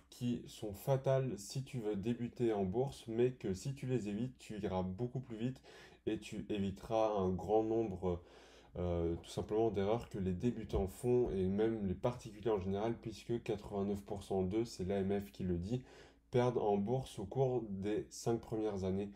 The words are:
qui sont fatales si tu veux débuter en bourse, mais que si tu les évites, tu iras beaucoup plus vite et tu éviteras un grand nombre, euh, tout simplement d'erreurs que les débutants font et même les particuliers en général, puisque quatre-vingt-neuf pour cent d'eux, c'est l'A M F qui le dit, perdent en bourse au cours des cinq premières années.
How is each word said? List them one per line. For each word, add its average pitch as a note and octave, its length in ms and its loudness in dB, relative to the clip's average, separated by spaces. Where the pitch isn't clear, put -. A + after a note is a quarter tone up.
qui - 360 -2
sont G#2 280 -8
fatales C3+ 640 0
si - 240 -6
tu C3 160 -8
veux G#2+ 180 -2
débuter A#2 560 0
en G2+ 120 2
bourse, A#2+ 420 -2
mais A#2+ 260 2
que G#2+ 220 -4
si C3+ 200 -4
tu C3+ 120 -6
les A#2+ 220 0
évites, A#2 300 -2
tu G#2+ 220 -10
iras F#2 220 0
beaucoup A2+ 380 -4
plus A#2 160 -10
vite B2+ 260 -4
et G#2+ 120 -2
tu - 320 -8
éviteras G#2 680 2
un F#2 120 4
grand F#2 320 4
nombre, F#2 600 0
euh, E2+ 460 2
tout - 80 -16
simplement A2 400 2
d'erreurs G2+ 400 0
que A2 80 -6
les F#2 140 0
débutants G#2+ 560 0
font B2 420 2
et F#2 160 2
même G#2+ 400 2
les F#2 80 0
particuliers A2 560 -2
en G#2 100 4
général, G2 400 0
puisque A#2 420 -4
quatre-vingt-neuf G2+ 600 -2
pour G2 200 -8
cent F#2+ 200 0
d'eux, G#2 220 2
c'est G#2 200 -6
l'A G2 120 0
M G2 240 2
F G2+ 120 -12
qui - 120 -6
le F2+ 120 2
dit, G#2+ 260 -2
perdent B2 280 4
en G#2 180 6
bourse A#2 420 0
au G#2+ 60 -4
cours B2+ 440 2
des G2 420 -2
cinq A#2 300 0
premières G#2+ 440 -2
années. G2 320 0